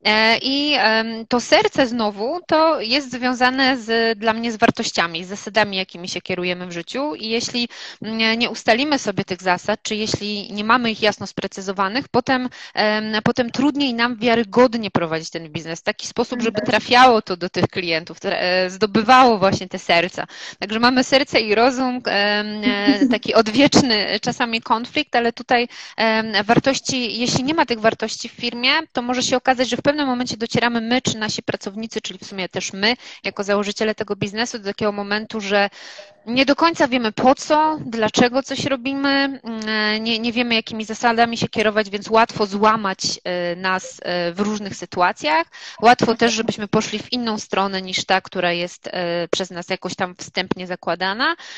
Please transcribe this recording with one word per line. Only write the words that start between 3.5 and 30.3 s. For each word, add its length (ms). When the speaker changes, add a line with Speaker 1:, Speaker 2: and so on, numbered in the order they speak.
Speaker 1:
z, 420
dla 140
mnie 200
z 40
wartościami, 680
z 40
zasadami, 480
jakimi 320
się 120
kierujemy 460
w 60
życiu 420
i 140
jeśli, 400
mm, 360
nie 120
ustalimy 480
sobie 260
tych 180
zasad, 400
czy 140
jeśli 560
nie 120
mamy 260
ich 120
jasno 240
sprecyzowanych, 840
potem, 400
em, 500
potem 260
trudniej 440
nam 220
wiarygodnie 720
prowadzić 400
ten 180
biznes 320
w 20
taki 240
sposób, 360
żeby 180
Speaker 2:
Mhm. 100
Speaker 1:
trafiało 520
to 140
do 140
tych 180
klientów, 520
tra-, 160
e, 340
zdobywało 680
właśnie 300
te 100
serca. 480
Także 220
mamy 240
serce 360
i 140
rozum, 520
em, 580
e, 420
Speaker 2:
<laughs> 40
Speaker 1:
taki 240
odwieczny 880
czasami 380
konflikt, 560
ale 160
tutaj, 360
em, 480
wartości, 760
jeśli 240
nie 100
ma 120
tych 140
wartości 480
w 40
firmie, 380
to 100
może 200
się 140
okazać, 320
że 80
w 60
pewnym 240
momencie 300